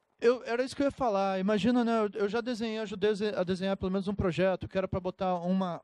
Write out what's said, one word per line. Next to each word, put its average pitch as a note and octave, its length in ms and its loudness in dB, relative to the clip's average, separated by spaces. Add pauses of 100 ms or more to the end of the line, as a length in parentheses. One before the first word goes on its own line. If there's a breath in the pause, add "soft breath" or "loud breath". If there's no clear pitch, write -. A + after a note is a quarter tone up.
(200)
eu, A#3 240 4
era A#3 200 -2
isso C4 120 -6
que - 60 -4
eu C#4 60 4
ia C4+ 40 2
falar. G3 480 0
Imagina, G#3+ 440 2
né, A3+ 160 2
eu, G#3 220 -2
eu G3+ 80 2
já A#3 120 0
desenhei, A3+ 380 -4
ajudei G#3 320 0
a - 20 0
ze-, G#3 220 -2
a F#3 80 0
desenhar F#3+ 340 -2
pelo F#3 140 -4
menos F#3+ 160 -2
um G#3 80 -2
projeto F#3 520 0
que - 100 -4
era F#3+ 100 0
pra F#3+ 120 -4
botar F#3 360 -2
uma, F3+ 480 -2